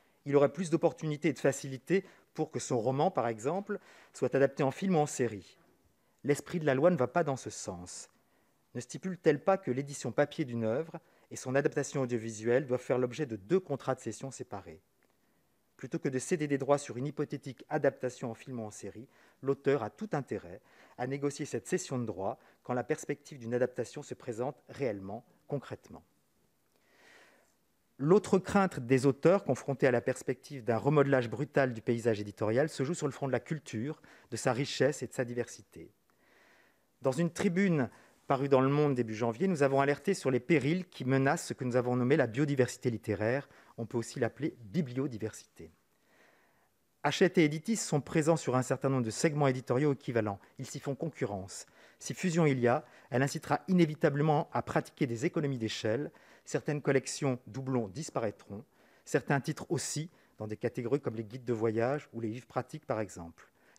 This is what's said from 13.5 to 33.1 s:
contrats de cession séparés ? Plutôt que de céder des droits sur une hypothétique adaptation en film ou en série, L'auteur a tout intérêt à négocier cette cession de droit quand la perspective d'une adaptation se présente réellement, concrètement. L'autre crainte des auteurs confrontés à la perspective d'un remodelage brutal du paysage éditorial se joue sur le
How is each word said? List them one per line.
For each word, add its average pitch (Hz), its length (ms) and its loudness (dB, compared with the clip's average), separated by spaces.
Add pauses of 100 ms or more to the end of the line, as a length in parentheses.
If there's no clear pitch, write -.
contrats 139 340 -4
de - 60 -16
cession 127 300 -10
séparés ? 92 500 -14 (960)
Plutôt 151 220 -6
que 151 100 -2
de 131 100 -2
céder 151 280 -2
des 143 120 0
droits 139 200 4
sur 117 180 -8
une 127 100 -4
hypothétique 143 640 -8
adaptation 135 600 -2
en 113 40 -8
film 123 260 -12
ou 110 40 -6
en 104 60 -10
série, 104 380 -14 (340)
L'auteur 135 400 0
a 107 80 -4
tout - 220 -10
intérêt 101 480 -6 (380)
à 123 80 -4
négocier 139 400 -4
cette - 200 -8
cession 143 320 -4
de 120 60 -2
droit 104 340 -6 (240)
quand 123 120 -4
la 123 100 -2
perspective - 540 -6
d'une 117 160 -6
adaptation 123 480 -2
se 127 120 -10
présente 123 540 -8
réellement, 110 560 -6 (240)
concrètement. - 560 -10 (1900)
L'autre 185 420 4
crainte 185 420 2
des 123 260 4
auteurs 165 380 6
confrontés 139 420 0
à 127 40 8
la 120 100 4
perspective 131 640 -4
d'un 113 140 2
remodelage 135 500 4
brutal 131 460 0
du 110 80 -10
paysage 113 380 2
éditorial 110 480 0
se - 140 -4
joue 135 120 -2
sur 147 120 -4
le 135 60 -2